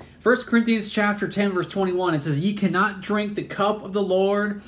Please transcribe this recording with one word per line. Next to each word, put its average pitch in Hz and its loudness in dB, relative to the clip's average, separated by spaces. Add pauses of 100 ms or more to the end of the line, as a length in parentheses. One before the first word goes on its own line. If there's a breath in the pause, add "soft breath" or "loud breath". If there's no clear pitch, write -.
(200 loud breath)
First 240 2
Corinthians 226 2
chapter 208 0
ten, 202 0
verse 175 -2
twenty-one, 180 0
it 143 0
says, 151 0
"Ye 196 0
cannot 190 0
drink 208 -2
the 156 -4
cup 208 -2
of 190 -10
the 202 0
Lord 202 0